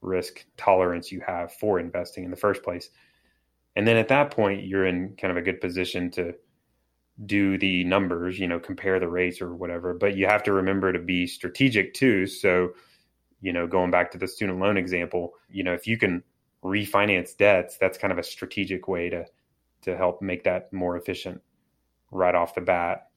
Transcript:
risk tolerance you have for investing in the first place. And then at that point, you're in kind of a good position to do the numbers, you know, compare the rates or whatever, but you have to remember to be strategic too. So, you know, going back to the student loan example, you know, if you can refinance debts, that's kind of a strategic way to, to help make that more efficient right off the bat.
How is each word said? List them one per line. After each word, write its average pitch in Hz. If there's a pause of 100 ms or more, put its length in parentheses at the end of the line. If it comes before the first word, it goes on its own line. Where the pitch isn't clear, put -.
risk 92 (120)
tolerance 90
you 90
have 87
for 101
investing 87
in 87
the 90
first 101
place. 90 (840)
And 107
then 117
at 110
that 143
point, 98
you're 95
in 90
kind 95
of 87
a 87
good 92
position 90
to 85 (920)
do 98
the 92
numbers, 90
you 95
know, 87
compare 95
the 87
rates 90
or 87
whatever, 87
but 101
you 95
have 104
to 104
remember 95
to 90
be 90
strategic 107
too. 104
So, 90 (680)
you 92
know, 87
going 90
back 87
to 92
the 92
student 92
loan 101
example, 90 (180)
you 95
know, 90
if 87
you 113
can 90 (420)
refinance 101
debts, 101
that's -
kind 98
of 87
a 85
strategic 92
way 87
to, 87 (580)
to 90
help 90
make 90
that 90
more 90
efficient 87 (680)
right 90
off 87
the 92
bat. 87